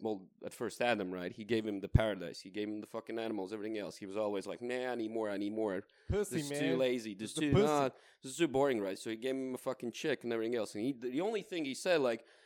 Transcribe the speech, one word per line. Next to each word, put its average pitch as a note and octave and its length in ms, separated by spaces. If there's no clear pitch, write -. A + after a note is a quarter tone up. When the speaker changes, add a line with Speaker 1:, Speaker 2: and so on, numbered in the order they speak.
Speaker 1:
Well, G#2+ 220
at G2+ 100
first - 260
Adam, G#2+ 300
right? F2+ 220
He A2 120
gave A2 220
him G2+ 140
the F#2+ 80
paradise. F#2+ 520
He - 80
gave G#2 200
him G#2+ 120
the G#2+ 60
fucking A2+ 320
animals, G#2+ 340
everything A2 240
else. F#2+ 200
He G#2 100
was F#2+ 100
always G#2 300
like, F#2+ 160
"Nah, B2 300
I - 20
need A2+ 160
more, A2 200
I G2 60
need G2+ 160
more. G#2 300
Speaker 2:
Pussy, G3+ 280
Speaker 1:
This D3+ 80
is C#3+ 80
Speaker 2:
man. D3 100
Speaker 1:
too C3+ 140
lazy. B2 360
This G2 200
Speaker 2:
It's - 0
Speaker 1:
is - 80
Speaker 2:
the D#3 80
Speaker 1:
too C#3+ 40
Speaker 2:
pussy. F#3+ 140
Speaker 1:
not, C#3+ 300
this C3 100
is C3+ 60
too E3 100
boring," C3 320
right? G2 180
So A#2+ 120
he A2+ 60
gave C3 180
him C3 200
a B2 40
fucking B2 340
chick D3 320
and A#2 80
everything A#2 220
else. G#2+ 220
And G#2 80
he, C#3 80
the B2+ 280
only G#3 220
thing E3 240
he C3+ 80
said, E3+ 260
like, A#2 240